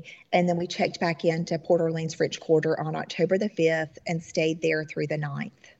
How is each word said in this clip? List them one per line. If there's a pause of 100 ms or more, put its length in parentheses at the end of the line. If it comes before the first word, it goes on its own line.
(320)
And
then
we
checked
back
into
Port
Orleans
French
Quarter
on
October
the
fifth
and
stayed
there
through
the
ninth.